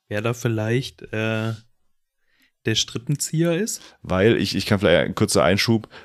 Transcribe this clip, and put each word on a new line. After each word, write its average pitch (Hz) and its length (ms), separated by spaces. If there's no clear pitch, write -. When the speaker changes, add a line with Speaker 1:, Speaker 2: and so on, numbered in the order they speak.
Speaker 1:
wer 104 140
da 117 120
vielleicht, 117 680
äh, 110 400
der 110 100
Strippenzieher 156 840
ist. 214 240
Speaker 2:
Weil, 98 340
ich, - 180
ich 101 120
kann 101 120
vielleicht 85 280
ein 90 80
kurzer 98 280
Einschub, 101 440